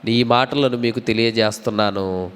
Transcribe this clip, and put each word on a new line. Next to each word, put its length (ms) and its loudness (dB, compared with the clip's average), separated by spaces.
ఈ 140 2
మాటలను 540 2
మీకు 240 -2
తెలియజేస్తున్నాను. 1400 0